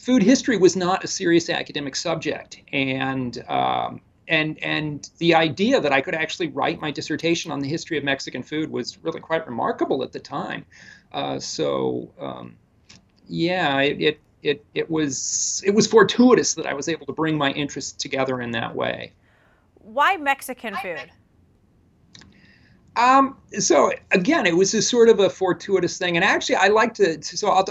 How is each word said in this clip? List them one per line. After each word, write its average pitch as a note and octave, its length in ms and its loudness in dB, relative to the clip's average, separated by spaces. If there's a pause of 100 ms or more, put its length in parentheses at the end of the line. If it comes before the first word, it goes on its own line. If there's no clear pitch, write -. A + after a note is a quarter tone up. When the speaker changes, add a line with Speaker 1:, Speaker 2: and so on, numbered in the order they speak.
Speaker 1:
food B3+ 180 4
history B3 360 4
was F3+ 180 6
not F#3 260 0
a D#3 60 -8
serious E3+ 400 2
academic C#3+ 480 -6
subject. D#3+ 640 -6 (120)
And, C3 760 -2
um, B1+ 520 -2 (280)
and, D#3 340 -2
and D3+ 460 -6 (100)
the E3 160 4
idea F3+ 460 2
that C#3+ 120 0
I C3+ 100 2
could F3 120 -8
actually D#3+ 340 -6
write C3+ 320 -4
my D3+ 100 -6
dissertation D#3+ 600 -4
on C#3 100 -6
the C#3 80 -6
history D#3+ 280 -6
of C#3+ 80 -6
Mexican C#3 380 -4
food D3+ 280 -6
was B2 320 -8
really D#3+ 180 -6
quite D#3+ 260 -4
remarkable C#3 560 -4
at A#2 100 -8
the - 80 -12
time. - 460 -10 (460)
Uh, - 260 -6
so, C2 720 -4 (100)
um, B1 360 -14 (720)
yeah, E3 520 0
it, C#3 200 0
it, D3+ 200 0 (220)
it, D3 220 -4 (100)
it D3+ 160 -4
was, - 760 -4
it G3+ 100 2
was G#3+ 120 4
fortuitous G#3+ 680 6
that D3+ 120 -8
I C3+ 80 -4
was C#3+ 140 -6
able D3+ 180 -4
to C#3 60 -8
bring D#3 260 0
my C#3 140 2
interests C#3+ 400 -8
together C3 500 -4
in A#2+ 100 -6
that A#2 220 -6
way. A#2+ 380 -4 (640)
Speaker 2:
Why C#4+ 420 -2
Mexican C4+ 580 -6
food? F3+ 340 -10 (1900)
Speaker 1:
Um, B3+ 400 4 (220)
so C4+ 320 4 (220)
again, G3+ 340 4
it E3+ 100 2
was F#3+ 160 4
a A3 80 0
sort A3+ 280 6
of G#3 100 8
a F#3+ 100 4
fortuitous F3+ 680 -2
thing. F3 180 0
And F3+ 80 2
actually, C#4 320 0
I F#3+ 120 6
like A3+ 260 2
to, E3 280 2
so - 260 -6
I'll, F#3+ 220 4